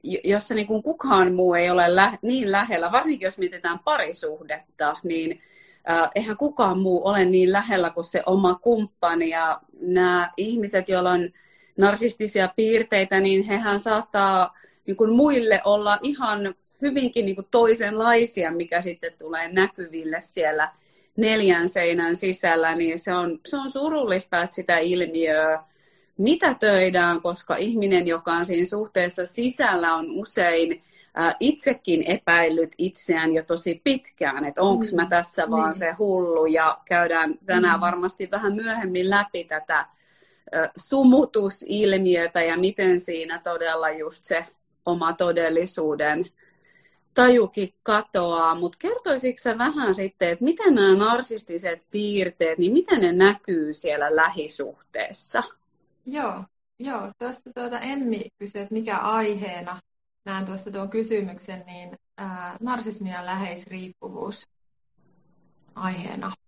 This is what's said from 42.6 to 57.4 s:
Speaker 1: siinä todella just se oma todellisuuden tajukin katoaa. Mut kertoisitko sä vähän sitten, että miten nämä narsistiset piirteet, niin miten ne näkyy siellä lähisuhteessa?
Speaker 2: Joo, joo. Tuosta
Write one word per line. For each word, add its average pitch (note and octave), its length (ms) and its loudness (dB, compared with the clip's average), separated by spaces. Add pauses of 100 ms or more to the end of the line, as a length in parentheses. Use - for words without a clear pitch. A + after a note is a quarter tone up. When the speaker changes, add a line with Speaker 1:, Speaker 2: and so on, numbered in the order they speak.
Speaker 1:
siinä E3 440 -8
todella E3 460 -2
just D#3 360 -10
se E3 200 -2 (400)
oma E3+ 280 0
todellisuuden E3 1120 0 (920)
tajukin A#3+ 560 4 (100)
katoaa. E3+ 720 0
Mut E3+ 200 -6
kertoisitko D4 640 -4
sä A3+ 160 -2
vähän B3+ 380 0
sitten, F#3+ 340 -4
että E3+ 160 -2
miten E4+ 300 4
nämä G3 200 8
narsistiset G3 960 -2
piirteet, F#3+ 680 -2
niin F3+ 160 2
miten E4+ 280 4
ne F3 100 4
näkyy F3+ 600 2
siellä D3 420 -2
lähisuhteessa? - 1300 -4 (600)
Speaker 2:
Joo, B3+ 380 -8 (360)
joo. A3+ 400 -10
Tuosta B3 340 -14